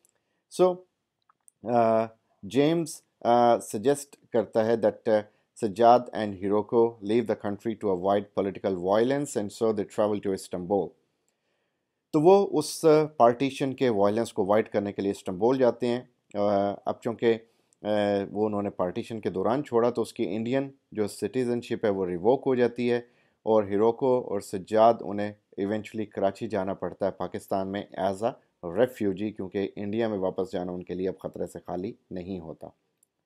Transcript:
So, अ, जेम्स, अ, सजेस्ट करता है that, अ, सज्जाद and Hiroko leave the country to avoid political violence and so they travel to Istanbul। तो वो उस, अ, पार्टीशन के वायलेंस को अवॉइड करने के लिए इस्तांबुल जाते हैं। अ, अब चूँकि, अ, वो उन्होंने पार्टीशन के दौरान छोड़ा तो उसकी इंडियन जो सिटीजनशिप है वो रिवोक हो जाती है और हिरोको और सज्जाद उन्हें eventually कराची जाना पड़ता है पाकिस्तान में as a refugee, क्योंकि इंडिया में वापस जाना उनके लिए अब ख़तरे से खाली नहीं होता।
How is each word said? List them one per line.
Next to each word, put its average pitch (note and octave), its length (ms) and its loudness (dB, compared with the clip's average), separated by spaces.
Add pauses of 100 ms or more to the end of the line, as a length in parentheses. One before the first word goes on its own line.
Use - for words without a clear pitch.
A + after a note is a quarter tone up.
(520)
So, F3+ 260 2 (920)
अ, A2+ 380 4 (380)
जेम्स, D3 580 0 (220)
अ, A#2+ 320 6
सजेस्ट A#2 640 -2 (140)
करता A2 300 0
है A2+ 180 0
that, G#2+ 280 0
अ, G#2+ 120 4 (340)
सज्जाद A#2+ 600 4
and G#2 180 -4 (100)
Hiroko G#2+ 480 2 (140)
leave A2 240 0
the G#2+ 60 0 (100)
country G#2 300 -6
to F#2+ 240 -2
avoid G2+ 240 2 (160)
political F#2+ 460 -4
violence B2+ 520 0
and G2+ 140 -4
so A2 220 0
they G2+ 120 -4
travel G#2+ 340 -2
to G2 140 -4
Istanbul। F#2 540 -4 (1300)
तो D#3 80 4
वो G3 220 8
उस, - 420 -2
अ, D3+ 180 6
पार्टीशन C3 720 2
के C3 160 0
वायलेंस G#2 420 2
को G#2 140 -2
अवॉइड G#2+ 220 2
करने G2+ 240 -2
के G2+ 100 -8
लिए G2 100 -2
इस्तांबुल G2+ 460 -2
जाते A#2+ 300 0
हैं। A#2+ 220 -4 (260)
अ, G2+ 520 0
अब G#2+ 160 -6
चूँकि, A#2 280 0
अ, A2 100 0 (880)
वो G#2 140 -2
उन्होंने G2+ 240 -2
पार्टीशन G2+ 500 -6
के G2+ 100 -4
दौरान G2 320 -2
छोड़ा A#2+ 300 2
तो A#2 100 -2
उसकी A2 220 -4
इंडियन A#2 500 -4 (200)
जो G#2 140 -2
सिटीजनशिप A#2+ 800 -4
है G#2 60 2
वो F#2+ 140 -2
रिवोक F#2 400 0
हो C3 100 0
जाती A#2+ 320 0
है A#2+ 200 0 (380)
और G#2+ 240 4
हिरोको A2+ 520 2
और G2+ 200 -6
सज्जाद G#2+ 600 4
उन्हें G2+ 340 -6 (240)
eventually G#2+ 540 -4
कराची G2+ 340 -2
जाना G2 260 -4
पड़ता F2+ 320 -6
है F#2 60 -2
पाकिस्तान F#2+ 560 -6
में G2 200 -6 (120)
as G2 240 -2
a B2+ 100 -2 (320)
refugee, G#2 640 -2
क्योंकि G2 320 -6
इंडिया G#2 460 -4
में G#2 80 -4
वापस F#2 360 -4
जाना F2+ 180 -4
उनके F2+ 220 -10
लिए F#2 140 -4
अब F2+ 160 -6
ख़तरे F2+ 240 -8
से E2+ 120 -14
खाली F2+ 360 -8 (160)
नहीं F2+ 280 -10
होता। D#2+ 380 -16 (480)